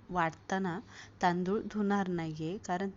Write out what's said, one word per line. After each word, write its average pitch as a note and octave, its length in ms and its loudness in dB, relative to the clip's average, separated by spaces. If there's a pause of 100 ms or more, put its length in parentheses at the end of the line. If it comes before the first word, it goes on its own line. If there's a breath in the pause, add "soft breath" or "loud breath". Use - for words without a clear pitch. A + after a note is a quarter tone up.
(100)
वाटताना F3+ 680 0 (440 loud breath)
तांदूळ F3+ 380 4 (120)
धुणार G3+ 360 2
नाहीये, E3 500 -2
कारण F#3+ 380 -2